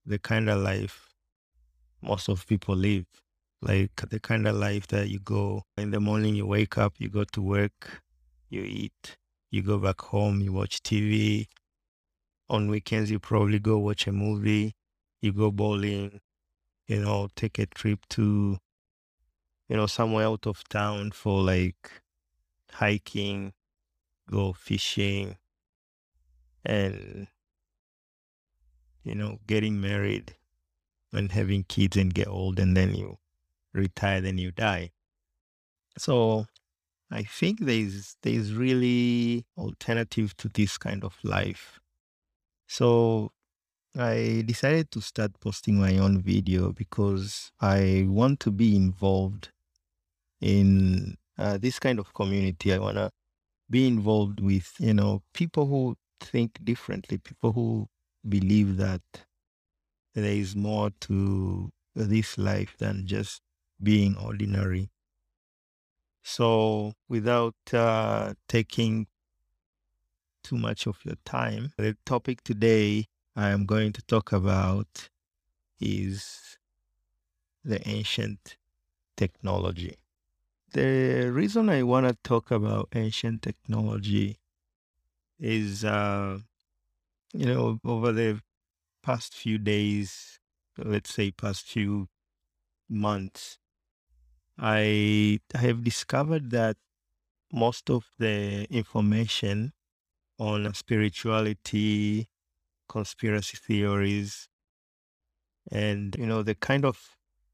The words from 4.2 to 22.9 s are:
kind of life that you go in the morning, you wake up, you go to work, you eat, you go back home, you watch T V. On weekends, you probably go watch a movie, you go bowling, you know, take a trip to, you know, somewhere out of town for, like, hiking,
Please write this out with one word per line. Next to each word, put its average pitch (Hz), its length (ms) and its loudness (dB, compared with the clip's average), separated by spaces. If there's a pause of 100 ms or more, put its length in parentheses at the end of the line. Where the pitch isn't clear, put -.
kind 110 260 0
of 107 100 2
life 101 320 -2
that 101 200 -2
you 101 100 -6
go 101 440 -4 (160)
in 104 120 -4
the 104 100 0
morning, 107 340 2
you 104 100 -2
wake 101 320 0
up, 104 220 2
you 104 100 -6
go 101 240 -2
to 107 80 -4
work, 101 600 -2 (480)
you 98 100 -8
eat, 104 560 -10 (340)
you 101 120 0
go 101 160 0
back 98 240 -2
home, 101 400 0
you 98 100 -2
watch 98 300 -4
T 107 180 0
V. 107 480 0 (1000)
On 104 180 0
weekends, 107 420 -2
you 107 80 -2
probably 104 400 2
go 107 200 2
watch 104 280 -2
a 101 60 -2
movie, 104 640 0 (480)
you 104 100 2
go 104 180 2
bowling, 101 720 -2 (680)
you 104 120 0
know, 101 360 0
take - 220 -4
a 107 60 0
trip 101 360 -2 (100)
to, 104 480 2 (1120)
you 113 60 0
know, 107 100 2
somewhere 110 400 2
out 110 200 -2
of - 220 -8
town 104 440 -4
for, 98 300 0
like, 92 600 0 (680)
hiking, 101 840 -2 (760)